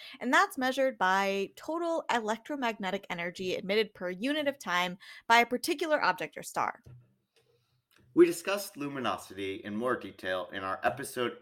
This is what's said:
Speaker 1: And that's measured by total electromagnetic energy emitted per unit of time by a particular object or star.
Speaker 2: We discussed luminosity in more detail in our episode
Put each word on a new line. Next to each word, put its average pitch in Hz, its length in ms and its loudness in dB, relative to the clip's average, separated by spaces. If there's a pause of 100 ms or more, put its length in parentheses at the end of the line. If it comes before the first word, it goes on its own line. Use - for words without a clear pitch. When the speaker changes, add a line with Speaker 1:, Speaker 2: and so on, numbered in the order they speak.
(200)
Speaker 1:
And 254 140 0
that's 370 240 4
measured 262 400 0
by 196 580 2
total 330 560 -2
electromagnetic 220 1000 -2
energy 180 460 -4
emitted 208 360 0
per 180 160 -6
unit 277 380 -2
of 277 120 -2
time 180 380 -2 (300)
by 226 120 8
a 233 60 6
particular 294 580 0
object 165 340 0
or - 60 -10
star. - 380 -2 (1300)
Speaker 2:
We 165 100 10
discussed 196 520 0
luminosity 101 840 -4
in 104 120 -8
more 120 200 0
detail 92 580 -6
in 98 100 -6
our 95 200 -4
episode 123 580 -2